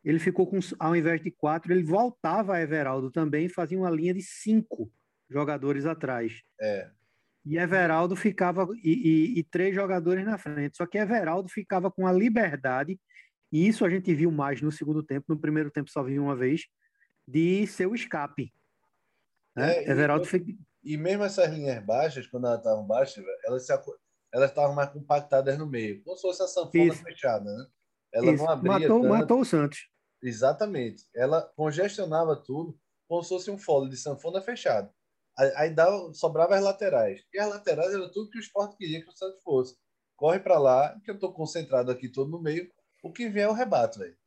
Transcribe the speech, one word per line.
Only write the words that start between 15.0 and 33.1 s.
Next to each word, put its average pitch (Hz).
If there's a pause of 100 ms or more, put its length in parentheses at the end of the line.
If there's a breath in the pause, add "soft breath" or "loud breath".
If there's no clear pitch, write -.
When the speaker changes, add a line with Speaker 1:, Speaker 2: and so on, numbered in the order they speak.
Speaker 1:
tempo, 139
no 156
primeiro 151
tempo 143
só 147
viu 139
uma 143
vez, 131 (640)
de 175
ser 185
o 208
escape. 143 (1040)
Né? 147
Speaker 2:
É, 151
e -
Speaker 1:
Everaldo 147
Speaker 2:
eu, -
Speaker 1:
fi- 185 (240)
Speaker 2:
e 151
mesmo 185
essas 190
linhas 135
baixas, 131
quando 123
elas 117
estavam 110
baixas, 123
velho, 95
elas 127
se 151
aco-, - (360)
elas 135
estavam 143
mais 143
compactadas 143
no 156
meio, 110
como 180
se -
fosse 185
a 185
sanfona 170
Speaker 1:
Isso. 165
Speaker 2:
fechada, 113
né? 123 (460)
Ela 120
Speaker 1:
Isso. 147
Speaker 2:
não 160
abria 147
Speaker 1:
Matou, 190
Speaker 2:
tanto. 247
Speaker 1:
matou 233
o 254
Santos. 147 (340)
Speaker 2:
Exatamente. 127 (100)
Ela 143 (140)
congestionava 160
tudo, 156 (320)
como 170